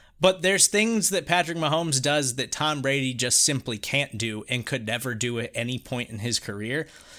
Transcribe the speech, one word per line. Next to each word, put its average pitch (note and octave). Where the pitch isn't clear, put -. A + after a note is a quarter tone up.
But F#3
there's F#3
things A3
that E3+
Patrick E3+
Mahomes D#3
does C#3+
that B2+
Tom D3+
Brady C3+
just B2
simply B2
can't C#3
do A2
and B2
could B2+
never A#2+
do A#2
at A#2
any A#2+
point B2
in A2+
his A2+
career. A#2